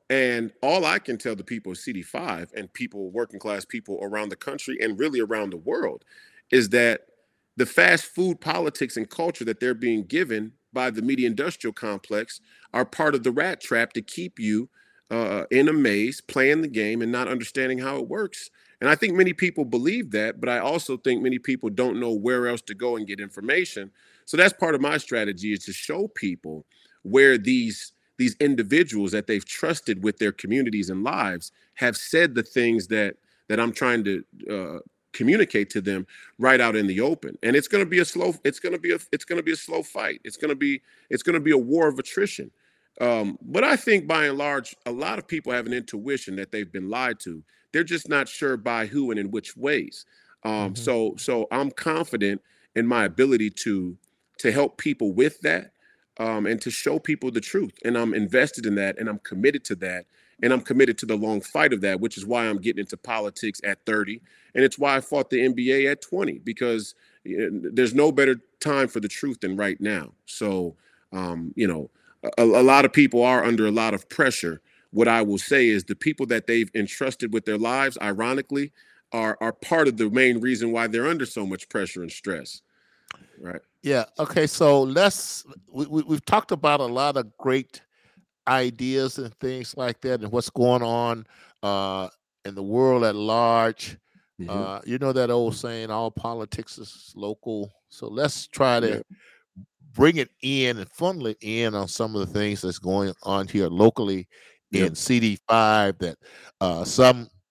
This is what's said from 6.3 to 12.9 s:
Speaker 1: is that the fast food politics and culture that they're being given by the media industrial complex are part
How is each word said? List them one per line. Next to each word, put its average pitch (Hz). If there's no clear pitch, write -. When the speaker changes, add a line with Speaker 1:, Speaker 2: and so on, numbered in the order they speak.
Speaker 1:
is 123
that 117
the 127
fast 170
food 180
politics 156
and 113
culture 170
that 113
they're 127
being 113
given 113
by 127
the 110
media 123
industrial 117
complex 107
are 123
part 151